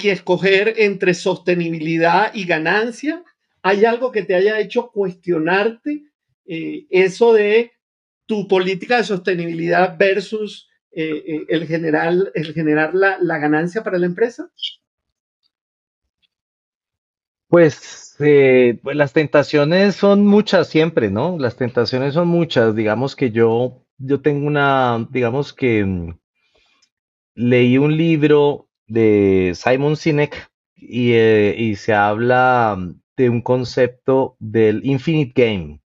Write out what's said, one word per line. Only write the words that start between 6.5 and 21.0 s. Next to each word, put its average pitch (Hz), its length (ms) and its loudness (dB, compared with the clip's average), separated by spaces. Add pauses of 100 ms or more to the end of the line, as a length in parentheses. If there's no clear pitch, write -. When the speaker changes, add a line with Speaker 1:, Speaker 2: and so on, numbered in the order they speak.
Speaker 1:
eso 190 440 2
de 214 400 2 (540)
tu 208 200 -4
política 185 500 0
de 226 80 2
sostenibilidad 175 920 -2
versus, 202 720 -2 (220)
eh, 160 360 -6
eh, 156 220 -6
el 165 180 -2
general, 165 680 -2
el 156 180 -6
generar 156 420 0
la, 190 260 0
la 165 180 -2
ganancia 160 440 -2
para 185 160 -4
la 175 80 0
empresa? 233 440 -4 (3000)
Speaker 2:
Pues, - 720 2
eh, 131 640 4
pues 139 120 -8
las 143 180 -2
tentaciones 151 840 2
son 202 320 2
muchas 202 400 2
siempre, 160 440 0